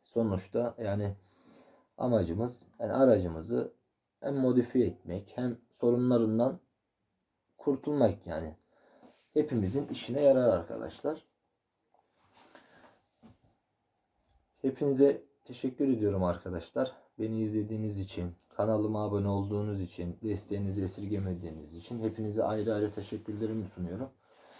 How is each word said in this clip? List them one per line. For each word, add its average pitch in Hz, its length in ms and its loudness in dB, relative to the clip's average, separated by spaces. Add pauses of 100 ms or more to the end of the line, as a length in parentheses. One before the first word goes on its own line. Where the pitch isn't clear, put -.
Sonuçta 113 760 -2
yani 101 360 -2 (840)
amacımız, 107 680 0 (140)
yani 110 120 -4
aracımızı 107 800 4 (480)
hem 139 160 -4
modifiye 123 500 4
etmek 87 480 -8
hem 123 240 -4 (120)
sorunlarından 120 880 2 (1000)
kurtulmak 135 680 0
yani. 80 300 -8 (800)
Hepimizin 131 540 0
işine 131 320 -4
yarar 131 280 8
arkadaşlar. 113 760 -2 (3500)
Hepinize 135 600 4 (220)
teşekkür 131 440 -4
ediyorum 104 360 2
arkadaşlar. 90 680 -4 (260)
Beni 110 220 -4
izlediğiniz 107 600 -4
için, 90 340 -6 (140)
kanalıma 107 560 0
abone 101 240 0
olduğunuz 101 520 -2
için, 87 420 -8
desteğinizi 101 600 -4
esirgemediğiniz 90 920 -6
için 110 280 -10
hepinize 107 420 -2
ayrı 110 300 -2
ayrı 104 180 -2
teşekkürlerimi 107 720 -6
sunuyorum. 92 440 -8 (520)